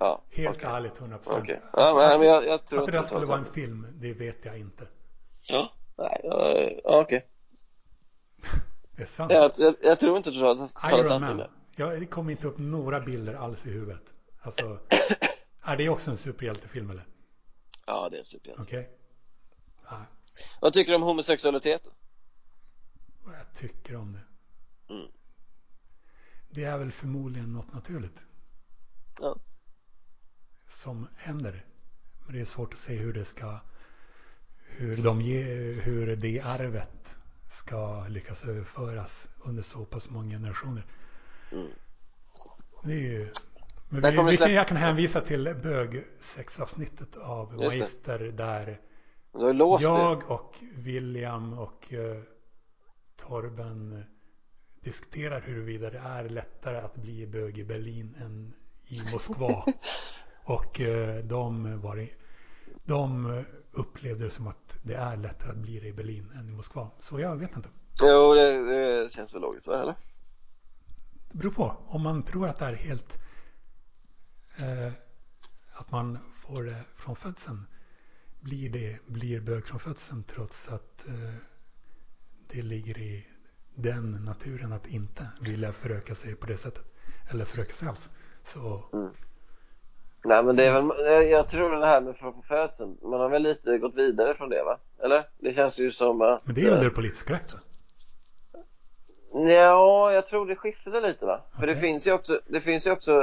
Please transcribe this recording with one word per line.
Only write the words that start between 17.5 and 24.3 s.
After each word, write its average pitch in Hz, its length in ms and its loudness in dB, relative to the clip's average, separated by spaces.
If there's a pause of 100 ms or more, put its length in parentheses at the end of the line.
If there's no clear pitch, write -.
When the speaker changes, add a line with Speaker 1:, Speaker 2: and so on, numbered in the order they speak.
Speaker 1:
Ja, 95 240 -4
det 78 60 -10
är - 20 -10
en 62 60 -12
superhjälte. - 380 -14
Speaker 2:
Okej. 120 280 -10 (1000)
Ja. 113 60 -10 (640)
Speaker 1:
Vad 151 120 4
tycker 175 180 4
du 170 60 8
om 165 60 2
homosexualitet? 156 880 2 (1300)
Speaker 2:
Vad 175 100 -10
jag - 200 -12
tycker - 420 -8
om 104 160 -10
det? - 800 -16